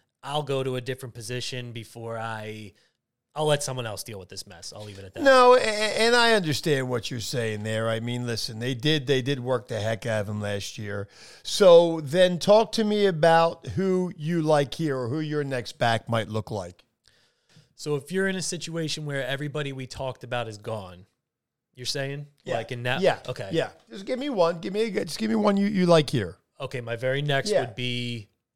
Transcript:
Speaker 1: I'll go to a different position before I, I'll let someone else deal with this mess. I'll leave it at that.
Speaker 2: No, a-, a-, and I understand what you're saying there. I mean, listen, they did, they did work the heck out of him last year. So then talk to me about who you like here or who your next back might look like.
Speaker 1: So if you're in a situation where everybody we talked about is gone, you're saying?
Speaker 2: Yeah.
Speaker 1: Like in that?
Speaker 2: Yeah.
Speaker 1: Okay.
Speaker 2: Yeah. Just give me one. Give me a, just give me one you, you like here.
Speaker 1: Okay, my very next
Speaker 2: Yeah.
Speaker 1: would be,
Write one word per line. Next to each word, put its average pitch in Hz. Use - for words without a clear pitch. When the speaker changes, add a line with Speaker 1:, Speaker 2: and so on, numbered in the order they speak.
Speaker 1:
I'll 143
go 135
to 131
a 127
different 123
position 123
before 113
I, 107
I'll 151
let 147
someone 127
else 104
deal 107
with 90
this -
mess. -
I'll 104
leave 101
it 98
at 92
that. 339
Speaker 2:
No, 254
a-, 254
a-, 214
and 240
I 233
understand 147
what 120
you're 127
saying 110
there. 110
I 113
mean, 123
listen, 113
they 123
did, 143
they 135
did 135
work 123
the 110
heck 110
out 110
of 101
him 104
last 101
year. 101
So 170
then 175
talk 220
to 226
me 208
about 165
who 180
you 160
like 147
here 147
or 123
who 147
your 151
next 131
back 117
might 113
look 107
like. 92
Speaker 1:
So 147
if 139
you're 190
in 190
a 185
situation 160
where 139
everybody 143
we 131
talked 131
about 120
is 107
gone, 95
you're 127
saying? 139
Speaker 2:
Yeah. -
Speaker 1:
Like 113
in 120
that? 127
Speaker 2:
Yeah. 151
Speaker 1:
Okay. 107
Speaker 2:
Yeah. 156
Just 208
give 247
me 285
one. 175
Give 190
me 208
a, 233
just 170
give 220
me 226
one 208
you, 202
you 202
like 165
here. 98
Speaker 1:
Okay, 131
my 117
very 131
next 143
Speaker 2:
Yeah. 196
Speaker 1:
would 120
be, 120